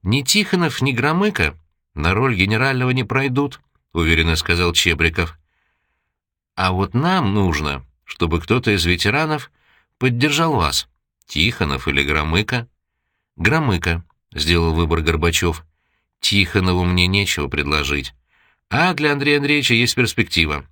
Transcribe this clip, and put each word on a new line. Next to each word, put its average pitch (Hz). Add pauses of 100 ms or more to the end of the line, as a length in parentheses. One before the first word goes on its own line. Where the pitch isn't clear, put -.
«Ни 123
Тихонов, 175
ни 135
Громыко 143 (380)
на 80
роль 120
генерального 127
не 127
пройдут», 135 (320)
уверенно 82
сказал 87
Чебриков. 82 (1160)
«А 92
вот 95
нам 143
нужно, 76 (200)
чтобы 82
кто-то 117
из 90
ветеранов 135 (460)
поддержал 143
вас, - (380)
Тихонов 76
или 69
Громыко». 85 (680)
«Громыко», 87 (300)
сделал 82
выбор 82
Горбачёв. 80 (540)
«Тихонову 92
мне 90
нечего 95
предложить. 69 (560)
А 170
для 147
Андрея 143
Андреевича 139
есть 117
перспектива. 78